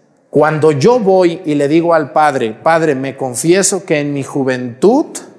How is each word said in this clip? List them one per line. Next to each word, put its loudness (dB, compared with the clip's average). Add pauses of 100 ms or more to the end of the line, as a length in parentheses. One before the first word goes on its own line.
(300)
cuando 2
yo 2
voy 2
y -2
le 0
digo 2
al 0
Padre, 0
"Padre, 0
me -6
confieso -2
que -2
en -4
mi -4
juventud 0 (340)